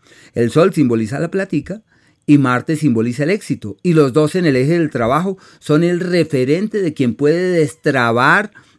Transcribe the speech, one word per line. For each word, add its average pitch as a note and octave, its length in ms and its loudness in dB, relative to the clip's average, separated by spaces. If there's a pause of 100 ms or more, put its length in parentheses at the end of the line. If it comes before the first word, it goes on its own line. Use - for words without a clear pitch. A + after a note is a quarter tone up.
(340)
El A#2 160 0
Sol E3+ 240 2
simboliza A#2 460 -2
la E3 100 -4
plática F#3+ 540 -6 (420)
y D3 120 6
Marte B2+ 380 0
simboliza A#2+ 480 0
el D3+ 60 0
éxito, B2+ 540 -6
y F3+ 100 2
los D3 180 4
dos D3+ 240 0
en F#3 100 0
el C#3 100 2
eje C3+ 240 0
del D#3+ 100 0
trabajo D3+ 480 -2 (220)
son D#3 240 0
el F3 160 0
referente F3 840 -2
de F3 120 -2
quien A#2+ 220 -2
puede E3+ 360 0
destrabar, C#3+ 1000 0 (280)